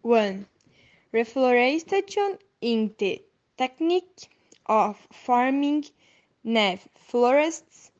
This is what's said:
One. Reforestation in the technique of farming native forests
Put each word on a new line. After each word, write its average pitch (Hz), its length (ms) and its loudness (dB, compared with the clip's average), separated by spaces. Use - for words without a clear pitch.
One. 208 460 0
Reforestation 269 1300 0
in 220 360 -2
the 190 240 -4
technique 330 720 -4
of 208 320 0
farming 277 720 -2
native 214 520 -2
forests 269 1040 -2